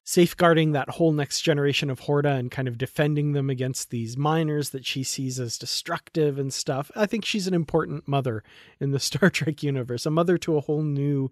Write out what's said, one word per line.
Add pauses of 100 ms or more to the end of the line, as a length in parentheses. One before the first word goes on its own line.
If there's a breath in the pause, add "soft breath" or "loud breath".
safeguarding
that
whole
next
generation
of
Horta
and
kind
of
defending
them
against
these
miners
that
she
sees
as
destructive
and
stuff.
I
think
she's
an
important
mother (380 loud breath)
in
the
<laughs>
Star
Trek
universe,
a
mother
to
a
whole
new